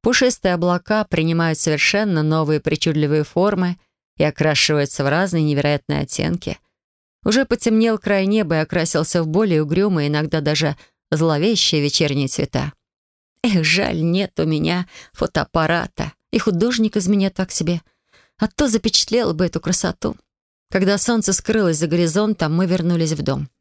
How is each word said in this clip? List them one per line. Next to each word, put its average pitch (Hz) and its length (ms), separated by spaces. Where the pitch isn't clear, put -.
Пушистые 240 520
облака 175 500
принимают 165 560
совершенно 165 640
новые 156 360
причудливые 151 640
формы 180 540
и 147 60
окрашиваются 147 800
в 139 60
разные 170 340
невероятные 147 580
оттенки. - 560
Уже 262 220
потемнел 220 540
край 196 260
неба 196 300
и 156 40
окрасился 160 600
в 160 60
более 170 340
угрюмые, 165 460
иногда 151 340
даже 151 340
зловещие 160 680
вечерние 143 460
цвета. 139 460
Эх, 190 200
жаль, 165 400
нет 175 360
у 160 60
меня 160 420
фотоаппарата, - 1000
и 233 80
художник 220 580
из 180 100
меня 196 220
так 185 220
себе. 170 300
А - 100
то 294 200
запечатлел 220 680
бы 165 120
эту - 140
красоту. - 560
Когда 196 260
солнце 220 360
скрылось 190 440
за 165 100
горизонтом, 170 680
мы 185 100
вернулись 170 460
в 151 100
дом. 135 280